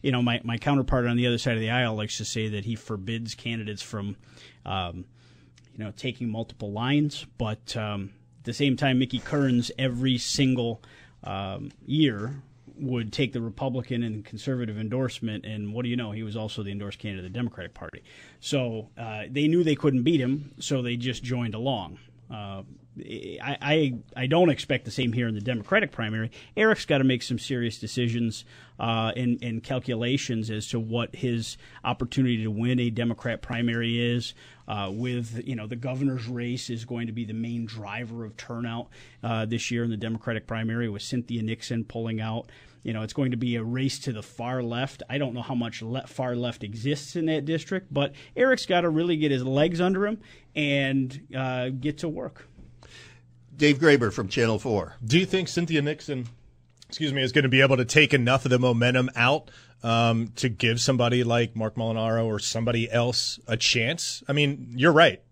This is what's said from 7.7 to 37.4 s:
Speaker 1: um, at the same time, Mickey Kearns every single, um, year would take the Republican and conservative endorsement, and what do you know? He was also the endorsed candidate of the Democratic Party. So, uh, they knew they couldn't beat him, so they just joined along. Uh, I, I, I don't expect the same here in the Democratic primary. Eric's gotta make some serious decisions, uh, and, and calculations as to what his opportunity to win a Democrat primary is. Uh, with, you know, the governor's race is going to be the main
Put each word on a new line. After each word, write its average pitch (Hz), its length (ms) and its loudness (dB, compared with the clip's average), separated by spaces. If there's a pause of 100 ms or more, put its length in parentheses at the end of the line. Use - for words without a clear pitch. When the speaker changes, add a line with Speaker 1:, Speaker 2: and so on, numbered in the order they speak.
Speaker 1:
um, 104 340 -6 (300)
at - 60 -12
the 117 60 -6
same 139 240 2
time, 131 220 2
Mickey 127 220 0
Kearns 131 580 2
every 127 400 2
single, 123 640 0 (400)
um, 98 480 -6 (160)
year 135 560 0 (340)
would 120 340 -4
take 131 220 -2
the 120 80 -4
Republican 120 640 -4
and 107 200 -6
conservative 113 560 -6
endorsement, 113 680 -4
and 107 260 -6
what 120 120 -4
do 123 40 -2
you 120 80 0
know? 120 140 -4
He 110 120 -6
was 107 140 -6
also 110 260 -6
the 101 80 -6
endorsed 101 280 -8
candidate 95 260 -8
of 92 80 -12
the 117 60 -6
Democratic 95 340 -6
Party. - 300 -14 (380)
So, 117 580 -2
uh, 110 320 -8
they 143 180 2
knew 170 160 6
they 151 120 4
couldn't 135 260 4
beat 156 180 4
him, 135 400 -2
so 135 220 -2
they 120 160 -2
just 123 260 -4
joined 120 300 -2
along. 110 440 -2 (320)
Uh, 98 340 -10 (800)
I, 139 180 -6
I, 147 340 2 (220)
I 127 100 -4
don't 160 240 6
expect 135 340 -2
the 117 60 -10
same 123 220 0
here 120 140 0
in 110 80 -2
the 104 60 -4
Democratic 127 500 0
primary. 110 400 -4 (260)
Eric's 220 280 4
gotta 139 200 4
make 127 180 4
some 120 160 -4
serious 120 400 -4
decisions, 117 680 -2 (340)
uh, 113 380 0
and, 120 260 0
and 113 200 -6
calculations 120 880 -2
as 107 180 -6
to 120 100 -4
what 113 380 -4
his 117 400 -4 (260)
opportunity 120 600 0
to 110 80 -2
win 120 280 0
a 120 120 2
Democrat 117 500 -2
primary 117 580 -2
is. 120 360 0 (320)
Uh, 101 240 -4
with, 120 560 -4
you 135 80 -4
know, 113 120 -6
the 120 100 -8
governor's 131 500 -2
race 120 440 -4
is 117 160 -6
going 117 200 -4
to 113 60 -6
be 117 140 -4
the 107 80 -6
main 117 320 -4